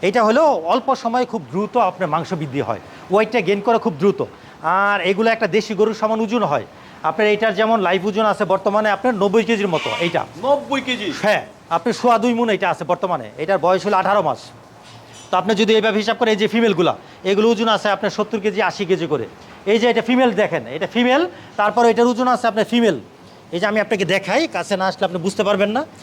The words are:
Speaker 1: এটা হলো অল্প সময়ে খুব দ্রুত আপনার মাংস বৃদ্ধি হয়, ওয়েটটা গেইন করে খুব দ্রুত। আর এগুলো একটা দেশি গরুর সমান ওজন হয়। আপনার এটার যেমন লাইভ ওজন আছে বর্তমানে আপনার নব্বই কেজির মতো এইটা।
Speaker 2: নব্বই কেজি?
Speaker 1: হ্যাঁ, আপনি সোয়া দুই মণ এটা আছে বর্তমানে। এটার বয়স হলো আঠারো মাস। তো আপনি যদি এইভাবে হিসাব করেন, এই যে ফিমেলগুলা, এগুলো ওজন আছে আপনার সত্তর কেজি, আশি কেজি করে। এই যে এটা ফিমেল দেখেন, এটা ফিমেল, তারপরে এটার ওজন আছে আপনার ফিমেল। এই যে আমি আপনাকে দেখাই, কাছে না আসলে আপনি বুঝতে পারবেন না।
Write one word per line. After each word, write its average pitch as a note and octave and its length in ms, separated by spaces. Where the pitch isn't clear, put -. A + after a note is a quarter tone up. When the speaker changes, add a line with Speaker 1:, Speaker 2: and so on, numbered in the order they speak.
Speaker 1:
এটা G#3 220
হলো A#3+ 200
অল্প A#3 500
সময়ে A#3+ 300
খুব A#3 260
দ্রুত G3+ 260
আপনার F#3 320
মাংস D#3+ 240
বৃদ্ধি D3 280
হয়, G#2+ 200
ওয়েটটা A3 300
গেইন G3+ 200
করে A3+ 180
খুব A3 200
দ্রুত। F3 260
আর G3 380
এগুলো G3 300
একটা A3+ 160
দেশি G#3 280
গরুর G#3+ 200
সমান A3 260
ওজন A3 220
হয়। C#3+ 220
আপনার D#3+ 260
এটার G#3 260
যেমন A3 260
লাইভ F#3 260
ওজন G#3+ 200
আছে G#3 180
বর্তমানে G3+ 460
আপনার A#3+ 240
নব্বই G3+ 300
কেজির G3+ 240
মতো D#3 220
এইটা। E3+ 260
Speaker 2:
নব্বই C4+ 380
কেজি? A3 320
Speaker 1:
হ্যাঁ, F#3+ 240
আপনি E3+ 220
সোয়া A#3 260
দুই A#3+ 160
মণ A#3 140
এটা F#3+ 220
আছে E3+ 140
বর্তমানে। D#3 540
এটার F3+ 200
বয়স F3+ 280
হলো G3+ 100
আঠারো F#3+ 260
মাস। C#3+ 160
তো F#3 60
আপনি F#3 180
যদি G#3+ 200
এইভাবে G#3+ 240
হিসাব G#3+ 180
করেন, A3 160
এই A3 40
যে G3 120
ফিমেলগুলা, F#3 480
এগুলো G#3 260
ওজন A3+ 180
আছে G#3+ 200
আপনার G3 220
সত্তর G#3+ 300
কেজি, G3+ 220
আশি G3 220
কেজি E3+ 220
করে। C#3 200
এই G#3 120
যে A#3 120
এটা A3+ 120
ফিমেল B3+ 280
দেখেন, E3+ 360
এটা D3+ 200
ফিমেল, B3 400
তারপরে G#3+ 340
এটার A#3 160
ওজন B3 220
আছে A#3+ 180
আপনার A3 180
ফিমেল। A3 360
এই F3 80
যে G#3 60
আমি G#3 140
আপনাকে G3+ 240
দেখাই, G3 440
কাছে F#3 280
না F#3 100
আসলে F#3+ 180
আপনি F3+ 140
বুঝতে F#3+ 260
পারবেন G3+ 240
না। B3 160